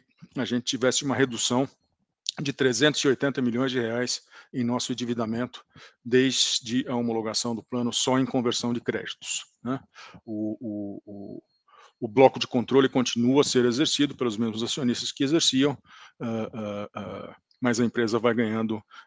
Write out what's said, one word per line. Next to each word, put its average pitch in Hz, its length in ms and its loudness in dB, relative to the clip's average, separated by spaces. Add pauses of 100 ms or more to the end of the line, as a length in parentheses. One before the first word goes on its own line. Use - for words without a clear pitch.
(360)
a 127 80 -2
gente 120 200 -2
tivesse 127 400 0
uma 135 100 -2
redução 123 540 0 (720)
de 143 120 -4
trezentos 131 480 4
e 143 80 2
oitenta 131 340 2
milhões 123 300 0
de 127 80 0
reais 120 420 -2 (300)
em 131 100 -2
nosso 120 300 -2
endividamento 117 720 -4 (400)
desde 127 840 2
a 127 80 -2
homologação 113 580 -2
do 107 120 -6
plano 120 280 -4
só 131 240 2
em 131 80 4
conversão 120 480 0
de 117 80 -4
créditos, - 640 -6 (160)
né? 131 200 -6 (440)
O, 107 360 -6
o, 104 440 -8
o, 101 380 -14 (560)
o 120 80 -6
bloco 123 320 6
de - 80 -4
controle 131 420 2
continua 127 520 2
a 131 40 6
ser 123 200 2
exercido 139 500 0
pelos 117 220 -2
mesmos 110 260 -4
acionistas 120 480 -2
que - 140 -2
exerciam, 139 520 2 (440)
ah, 113 340 -4
ah, 104 400 -8
ah, 98 420 -12 (240)
mas 120 200 2
a 120 40 6
empresa 113 360 0
vai 117 140 4
ganhando 113 460 0 (260)